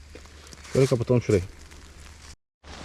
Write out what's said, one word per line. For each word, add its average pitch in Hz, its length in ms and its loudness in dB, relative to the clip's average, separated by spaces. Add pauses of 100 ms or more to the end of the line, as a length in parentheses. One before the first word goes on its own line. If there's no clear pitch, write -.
(720)
Şöyle 131 120 6
kapatalım 123 360 0
şurayı. 98 220 2 (1400)